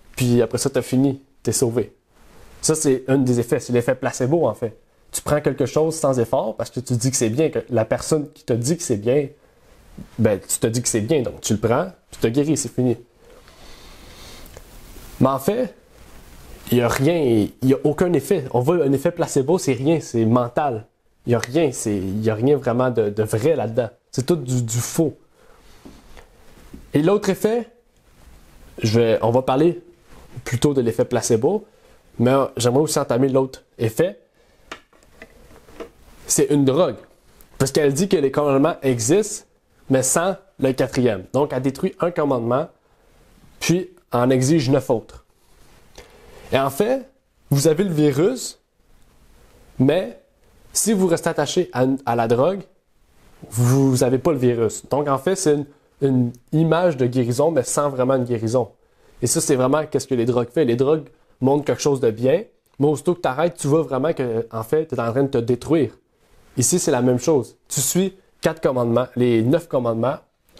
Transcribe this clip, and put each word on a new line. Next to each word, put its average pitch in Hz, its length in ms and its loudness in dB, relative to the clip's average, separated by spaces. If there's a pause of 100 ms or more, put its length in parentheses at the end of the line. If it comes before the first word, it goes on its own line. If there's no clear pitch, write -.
(180)
puis 120 240 2
après 113 160 0
ça, 139 120 -2
t'as 127 120 -2
fini, 135 400 0 (220)
t'es 113 100 -2
sauvé. 120 420 -2 (640)
Ça, 156 140 0
c'est 135 320 0
un 135 100 2
des 123 220 2
effets, 120 220 -2
c'est - 100 -8
l'effet 120 240 2
placebo, 135 520 -2
en 107 60 -2
fait. 107 240 -8 (360)
Tu - 80 -8
prends 147 180 0
quelque 139 260 0
chose 156 300 0
sans 135 240 0
effort 147 380 -2
parce 113 120 -6
que 123 120 -8
tu 127 140 -4
dis 120 140 0
que 127 60 -4
c'est 113 140 0
bien, 143 200 0
que 113 100 -4 (100)
la 110 160 0
personne 147 480 -2
qui - 100 -20
te - 80 -4
dit 120 240 0
que - 80 -10
c'est 113 140 -2
bien, 131 320 0 (880)
ben, 107 280 2
tu - 140 -6
te 127 80 0
dis 120 140 -2
que - 80 -4
c'est 117 100 0
bien, 131 220 0
donc - 180 -6
tu - 140 -2
le 104 60 0
prends, 131 280 0 (240)
puis - 80 -20
t'as 113 120 0
guéri, 143 260 0
c'est - 160 -8
fini. 123 240 0 (2250)
Mais 131 80 6
en 135 100 -2
fait, 226 340 -2 (960)
il 120 100 4
y - 20 2
a 117 80 2
rien, 135 580 2 (140)
il 131 80 2
y 139 40 6
a 131 120 2
aucun 180 260 0
effet. 156 400 0
On 120 80 0
voit 156 240 2
un 139 80 2
effet 139 200 0
placebo, 151 460 0
c'est 160 140 -2
rien, 139 300 0
c'est 113 240 -2
mental. 120 600 0 (400)
Il 120 60 0
y 120 40 4
a 113 40 0
rien, 139 320 0
c'est, 107 240 -4
il 98 300 -4
y 110 40 2
a 110 60 -2
rien 135 220 2
vraiment 127 320 0
de, 113 200 0
de 104 140 -2
vrai 120 320 0
là-dedans. 113 340 -2 (220)
C'est 127 140 -4
tout 175 100 2
du, 127 280 -2
du 117 160 -4
faux. - 380 -2 (1800)
Et 147 100 4
l'autre 196 260 2
effet, 214 400 -2 (1120)
je 113 180 2
vais, 113 220 4
on 110 80 2
va 127 140 2
parler 151 400 0 (600)
plutôt 143 300 0
de 135 80 2
l'effet 117 240 0
placebo, 123 600 0 (520)
mais 120 160 4 (240)
j'aimerais 123 240 2
aussi 156 160 -2
entamer 135 320 0
l'autre 135 340 -2 (140)
effet. 160 420 -2 (2000)
C'est - 200 2
une 143 200 2
drogue. 135 300 2 (640)
Parce 131 120 0
qu'elle 147 220 4
dit 185 160 -2
que 185 80 4
les 139 140 2
commandements 147 500 2
existent, 135 640 0 (460)
mais 131 100 4
sans 170 340 0 (240)
le 131 120 2
quatrième. 120 600 0
Donc, 143 200 0
elle 127 80 -4
détruit 135 380 -4
un 175 100 0
commandement, 139 580 -2 (920)
puis 175 320 -2 (200)
en 123 200 2
exige 131 400 2
neuf 139 180 0
autres. - 360 -4 (1300)
Et 127 60 0
en 135 140 0
fait, 240 360 -2 (440)
vous 139 160 2
avez 156 160 2
le 185 100 -2
virus, 151 640 0 (1200)
mais 175 420 0 (540)
si - 200 0
vous 190 120 2
restez 165 240 0
attaché 160 440 -2
à, 127 120 0 (220)
à 117 80 0
la 117 120 0
drogue, 147 340 0 (920)
vous 127 460 2
n'avez 127 200 2
pas 165 140 0
le 143 80 -2
virus. 117 500 0
Donc, 147 180 -2
en 135 120 0
fait, 185 160 0
c'est 160 180 2
une, 143 120 -2 (360)
une 127 300 2 (220)
image 160 420 2
de 127 120 0
guérison, 123 440 0
mais 139 120 0
sans 147 260 -2
vraiment 131 260 0
une 127 80 0
guérison. 117 480 -2 (500)
Et 123 60 -2
ça, 160 140 0
c'est 147 140 2
vraiment 135 300 2
qu'est-ce 135 220 -4
que 135 80 -2
les 117 100 0
drogues 123 240 -2
font. 165 140 0
Les 117 120 2
drogues 139 340 0 (320)
montre 143 240 0
quelque 123 160 -2
chose 139 180 0
de 120 120 2
bien, 127 320 0 (360)
mais 143 80 2
aussitôt 156 280 0
que - 60 -20
t'arrêtes, 151 360 -2
tu 147 100 -4
vois 156 140 2
vraiment 139 320 -2
que, 117 380 -4
en 110 120 -8
fait, 156 240 -2
t'es - 120 -6
en 117 120 -2
train 131 120 0
de 135 60 -2
te 131 80 -2
détruire. 123 540 0 (640)
Ici, 151 220 0
c'est 165 120 0
la 127 100 2
même 123 180 2
chose. 139 380 -2 (100)
Tu - 140 -4
suis 185 340 -2 (260)
quatre 160 200 -2
commandements, 123 540 0
les 120 280 2
neuf 160 240 0
commandements, 120 500 -2 (420)